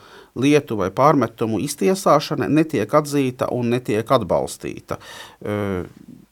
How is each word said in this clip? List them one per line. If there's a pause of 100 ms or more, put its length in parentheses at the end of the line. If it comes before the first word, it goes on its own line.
(300)
lietu
vai
pārmetumu
iztiesāšana
netiek
atzīta
un
netiek
atbalstīta. (380)
E, (760)